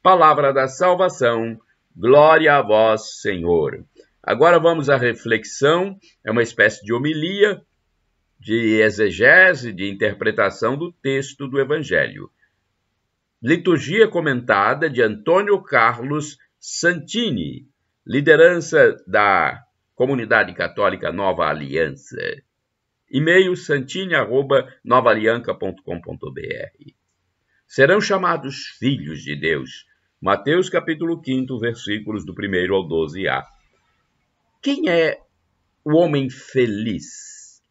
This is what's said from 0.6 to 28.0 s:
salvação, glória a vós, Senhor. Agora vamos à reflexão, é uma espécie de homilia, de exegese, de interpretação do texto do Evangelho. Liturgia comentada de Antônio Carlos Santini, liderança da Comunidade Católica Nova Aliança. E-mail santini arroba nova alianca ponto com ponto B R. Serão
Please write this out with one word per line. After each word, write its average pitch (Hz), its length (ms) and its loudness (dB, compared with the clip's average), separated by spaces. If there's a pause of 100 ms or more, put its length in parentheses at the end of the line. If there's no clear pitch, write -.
salvação, 131 920 0 (340)
glória 147 600 6
a 143 80 2
vós, 110 580 2
Senhor. 85 640 -2 (380)
Agora 160 360 4
vamos 160 300 2
à 139 80 4
reflexão, 135 1000 -2 (260)
é 107 60 -6
uma 120 120 0
espécie 110 400 0
de 104 120 -4
homilia, 170 640 -2 (800)
de 110 400 0
exegese, 117 920 4
de 98 200 -8
interpretação 107 880 -4
do 175 140 -10
texto 139 540 -8
do 131 140 -4
Evangelho. 82 680 -4 (1120)
Liturgia 170 640 2
comentada 127 800 0
de 123 140 0
Antônio 180 600 0
Carlos 127 760 -2 (200)
Santini, 160 1080 -6 (400)
liderança 151 960 4
da 92 560 0 (360)
Comunidade 113 580 0
Católica 95 560 -4
Nova 87 380 -2
Aliança. 73 680 -6 (960)
E-mail 180 460 4
santini 165 580 -6
arroba 135 580 0 (120)
nova 120 260 2
alianca 110 420 0
ponto - 300 -8
com 87 180 -10
ponto - 320 -14
B - 140 -14
R. - 480 -14 (720)
Serão 165 340 4